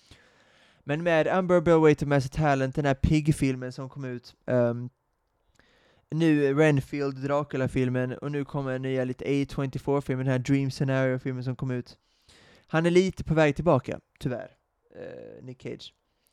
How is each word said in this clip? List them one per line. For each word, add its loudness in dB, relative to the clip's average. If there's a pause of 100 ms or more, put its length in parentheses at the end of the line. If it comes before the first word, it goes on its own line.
(840)
Men -4
med 2
Unbearable 4
Weight 6
of -4
Massive 0
Talent, 0
den -2
här 2
Pig-filmen 0
som -12
kom -12
ut, -12 (120)
ehm, 0 (1200)
nu 4
Renfield, 2
Dracula-filmen, -2
och -8
nu -4
kommer -6
nya -4
lite -8
A 0 (100)
twenty-four-filmen, -4
den 2
här 2
Dream 0
Scenario-filmen -2
som -6
kom -6
ut. -8 (720)
Han 0
är 2
lite 2
på -2
väg 4
tillbaka, 0 (200)
tyvärr, -8 (440)
eh, -16
Nick -18
Cage. -12 (400)